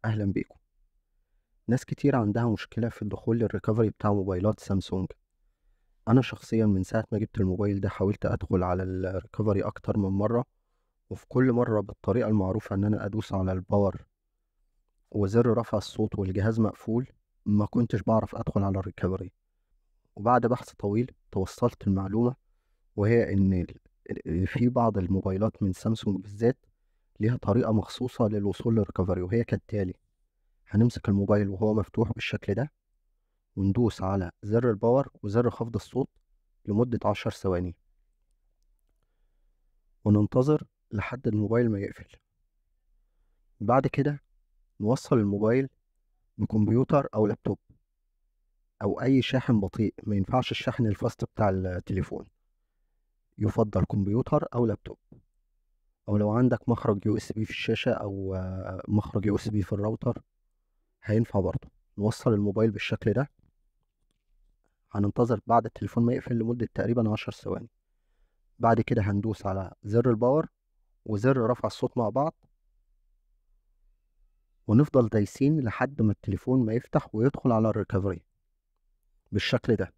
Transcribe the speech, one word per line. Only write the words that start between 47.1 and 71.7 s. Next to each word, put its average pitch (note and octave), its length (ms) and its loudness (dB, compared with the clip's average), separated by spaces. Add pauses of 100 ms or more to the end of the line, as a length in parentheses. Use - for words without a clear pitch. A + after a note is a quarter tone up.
أو G#2+ 120 4
لابتوب - 320 -2 (1200)
أو - 180 -2
أي C3 220 4
شاحن B2+ 380 2
بطيء، G2 420 -2
ما G#2 140 -2
ينفعش B2 340 0
الشاحن - 360 -2
الفاست - 380 -2
بتاع G#2+ 240 -2
التليفون، F#2 800 -4 (1120)
يفضل G2 460 2
كمبيوتر A#2 680 0
أو A#2 120 2
لابتوب، - 320 -6 (1120)
أو G#2 80 2
لو G#2 140 4
عندك A#2+ 380 2
مخرج A2 380 0
يو G#2 100 2
اس - 160 -6
بي A2 120 -4
في - 60 -8
الشاشة - 420 -2
أو، G2 420 -4
آه، F#2 540 -6
مخرج G2+ 380 0
يو G#2 100 2
اس - 120 -4
بي G#2 140 -2
في - 100 -4
الراوتر A2 500 -4 (840)
هينفع G#2+ 360 2
برضه. F2 280 -4 (300)
نوصل A2 340 0
الموبايل G#2 380 2
بالشكل G#2 420 -2
ده، B2+ 180 0 (1600)
هننتظر G#2 540 0
بعد A#2 180 4
التليفون A#2 400 -2
ما A#2 80 2
يقفل B2 260 -4
لمدة A#2 360 -4
تقريبًا A#2 380 0
عشر G#2+ 200 -6
ثواني. G#2 360 -10 (880)
بعد A2+ 220 4
كده A2+ 220 0
هندوس G2+ 440 -2
على F#2+ 360 -6
زر A#2 280 2
الباور B2 360 2 (580)
وزر A2 320 2
رفع A#2 300 0
الصوت - 320 -4